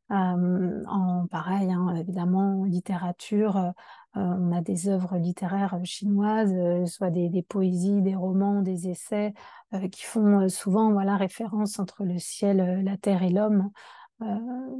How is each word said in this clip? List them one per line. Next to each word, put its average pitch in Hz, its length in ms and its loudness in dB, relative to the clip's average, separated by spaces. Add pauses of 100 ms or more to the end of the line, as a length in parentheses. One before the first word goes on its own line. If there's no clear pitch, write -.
(120)
Euh, 180 760 0
en, 180 400 0
pareil, 185 440 -2
hein, 180 240 0
évidemment, 185 640 0
en - 40 -2
littérature, 185 920 -2
euh, 180 120 0 (480)
euh, 180 220 -2
on 175 120 2
a 175 100 0
des 180 280 -2
œuvres 185 280 0
littéraires, 185 580 -2
euh, 175 80 -4
chinoises, 202 680 0
euh, 175 320 2
soit 175 260 -2
des, 175 180 0
des 180 120 0
poésies, 190 600 2
des 190 140 2
romans, 190 460 2
des 185 280 -2
essais, 208 440 -4 (400)
euh, 190 140 -4
qui - 160 -12
font, 208 380 4
euh, 190 80 4
souvent, 214 420 2
voilà, 196 240 2
référence 202 640 -2
entre 202 240 -6
le 180 160 -2
ciel, 196 400 0
euh, 185 220 0
la 190 160 -2
terre 190 260 0
et 180 60 2
l'homme. 202 420 2 (500)
Euh, 226 40 -6 (540)